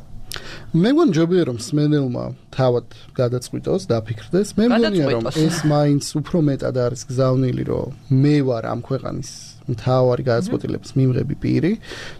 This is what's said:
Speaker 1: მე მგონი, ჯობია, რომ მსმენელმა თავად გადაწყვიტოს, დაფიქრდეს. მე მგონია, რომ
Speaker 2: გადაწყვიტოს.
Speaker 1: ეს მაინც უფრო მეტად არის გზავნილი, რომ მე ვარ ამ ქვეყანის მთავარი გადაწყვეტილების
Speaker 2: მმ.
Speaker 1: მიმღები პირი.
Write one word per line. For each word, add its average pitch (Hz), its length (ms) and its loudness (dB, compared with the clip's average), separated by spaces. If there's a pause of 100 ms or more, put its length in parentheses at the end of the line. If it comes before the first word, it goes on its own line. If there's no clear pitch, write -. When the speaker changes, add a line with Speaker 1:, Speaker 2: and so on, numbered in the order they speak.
(720)
Speaker 1:
მე 175 180 4
მგონი, 294 240 4
ჯობია, 170 300 4
რომ 127 140 -2
მსმენელმა 143 640 0 (240)
თავად 123 400 2 (240)
გადაწყვიტოს, 127 760 -2
დაფიქრდეს. 117 680 -2
მე 214 120 2
მგონია, 220 400 2
რომ 120 160 0
Speaker 2:
გადაწყვიტოს. 135 160 -4
Speaker 1:
ეს 156 220 2
მაინც 147 520 2
უფრო 151 280 -2
მეტად 131 360 0
არის 123 280 0
გზავნილი, 131 600 0
რომ - 260 -4 (180)
მე 139 320 4
ვარ 123 260 0
ამ 117 160 -4
ქვეყანის - 480 -6 (320)
მთავარი 127 640 2
გადაწყვეტილების - 680 -2
Speaker 2:
მმ. - 60 0
Speaker 1:
მიმღები 131 400 2
პირი. 127 340 2 (480)